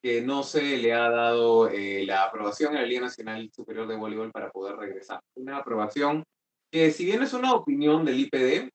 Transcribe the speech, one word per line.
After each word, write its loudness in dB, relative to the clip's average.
que 0
no -2
se 0
le 2
ha 2
dado, 6
eh, -2
la 0
aprobación -2
a -2
la 0
Liga -2
Nacional -10
Superior -10
de -6
Voleibol -8
para -10
poder -10
regresar. -12
Una -10
aprobación -2
que, 4
si -4
bien 2
es -2
una 2
opinión 2
del 2
I 0
P 0
D, 2